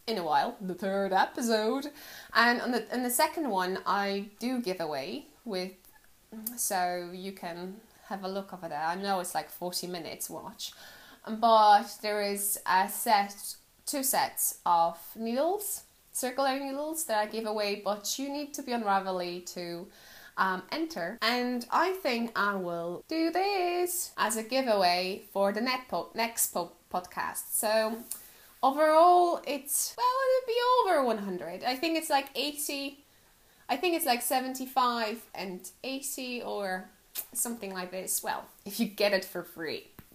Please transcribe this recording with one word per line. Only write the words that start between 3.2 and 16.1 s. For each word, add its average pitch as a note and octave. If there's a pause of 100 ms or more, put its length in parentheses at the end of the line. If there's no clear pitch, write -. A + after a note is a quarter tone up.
one F#3
I G3 (100)
do B3
give F#3
away D#3 (180)
with, F#3+ (840)
so F3+
you F#3+
can F3+ (320)
have G3
a F#3
look G3
over F#3
there. D3
I E3
know G3
it's F3+
like D#3
forty F3+
minutes F3
watch, - (560)
but A3 (140)
there G#3
is G3+
a F#3+
set, - (300)
two C#4+
sets -
of E3+ (180)
needles, C4+ (280)